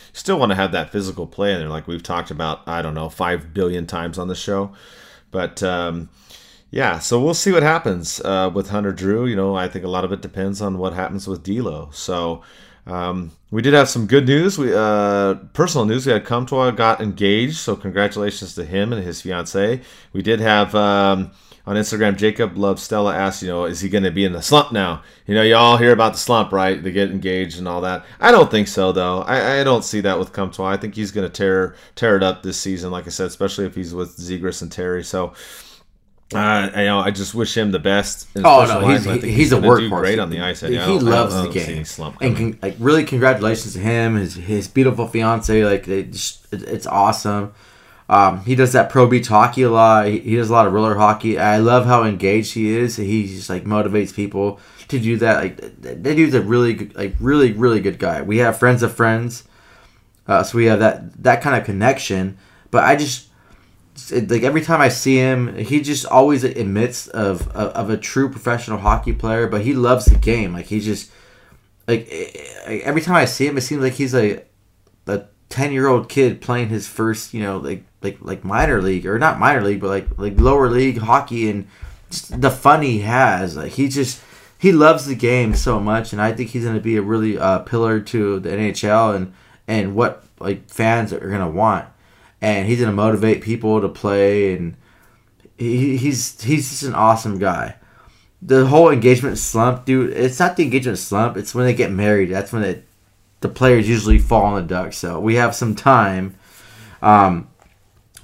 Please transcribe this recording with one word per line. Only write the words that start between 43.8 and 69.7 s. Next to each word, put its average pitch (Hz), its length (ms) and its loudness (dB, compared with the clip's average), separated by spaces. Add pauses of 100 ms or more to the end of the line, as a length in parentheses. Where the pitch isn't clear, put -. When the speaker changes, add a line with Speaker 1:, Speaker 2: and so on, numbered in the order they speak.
Speaker 2:
his, 90 180 -4
his 98 320 -6
beautiful 117 400 0
fiance. 110 560 0
Like, 101 240 0
it 95 240 -4
just, - 420 -12
it, 98 100 -10
it's - 240 -8
awesome. 104 640 0 (560)
Um, 95 340 4
he 123 120 0
does 127 180 4
that - 160 4
pro 127 180 6
beach 120 200 2
hockey 120 340 4
a 123 80 4
lot. 113 380 6
He, 104 120 -2
he 110 160 -2
does 117 140 0
a 117 40 2
lot 113 140 6
of 92 60 0
roller 107 220 2
hockey. 107 440 2
I 104 180 2
love 117 280 4
how 120 180 4
engaged 104 500 0
he 110 220 -2
is. 120 220 -2
He 104 300 -2
just, 95 220 -12
like, 92 140 -6
motivates 104 500 0
people 101 460 -4 (300)
to 135 100 -2
do 113 180 0
that. 110 240 2
Like, 90 180 -6
th-, 53 220 -18
th-, 62 200 -12
that 143 140 0
dude's 156 180 4
a 117 80 4
really 117 320 2
good, 98 220 -10
like, 95 240 -6
really, 131 340 4
really 110 260 2
good 90 200 -2
guy. 82 220 -4
We 104 180 0
have 117 200 2
friends 123 240 4
of 117 100 0
friends, 117 500 -2 (840)
uh, 95 160 2
so 117 140 -6
we 117 80 4
have 107 140 4
that, - 440 0
that 120 180 2
kind 139 140 0
of 110 80 -2
connection. 98 760 -2 (340)
But 117 120 2
I 143 140 4
just, 135 320 -6 (800)
it, 110 180 -2
like, 117 140 0
every 151 180 0
time 156 200 2
I 135 80 4
see 131 260 0
him, 127 400 0
he 127 240 -2
just 139 260 -4
always 143 380 4
admits 117 640 -2
of, 98 420 -2
of, 104 220 -4
of 101 180 -4
a 110 80 0
true 131 320 -2
professional 117 500 -4
hockey 110 340 0
player, 113 340 -2
but 104 140 -2
he 131 120 0